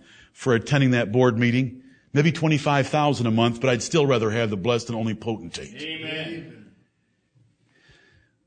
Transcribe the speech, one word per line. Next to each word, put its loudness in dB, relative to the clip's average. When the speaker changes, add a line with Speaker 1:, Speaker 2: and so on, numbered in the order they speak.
Speaker 1:
for 0
attending 4
that 0
board 4
meeting. 0
Maybe 2
twenty-five 0
thousand 0
a 2
month, 2
but 0
I'd 0
still 0
rather 2
have 0
the -4
blessed -2
and -6
only -2
potentate. -10
Speaker 2:
Amen. -12